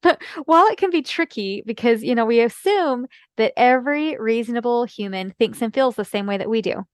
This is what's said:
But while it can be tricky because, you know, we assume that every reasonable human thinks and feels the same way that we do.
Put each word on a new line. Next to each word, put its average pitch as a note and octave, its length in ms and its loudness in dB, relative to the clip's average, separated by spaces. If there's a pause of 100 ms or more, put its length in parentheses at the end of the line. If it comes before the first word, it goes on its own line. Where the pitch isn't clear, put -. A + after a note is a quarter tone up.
But F4 200 2 (240)
while E4 220 6
it G#4+ 100 0
can F#4+ 120 0
be E4 120 0
tricky G#3+ 640 -6
because, A3+ 380 0
you B3 120 0
know, A#3 100 2
we A#3 160 4
assume C4 640 0 (300)
that A3 200 0
every B3+ 600 2
reasonable A#3 680 -2
human F#3+ 460 -8
thinks A3 300 -2
and A3+ 120 -2
feels C4 220 2
the G#3 100 -4
same G3+ 200 -4
way G3+ 120 -2
that F#3+ 120 -4
we A3+ 120 0
do. - 320 -6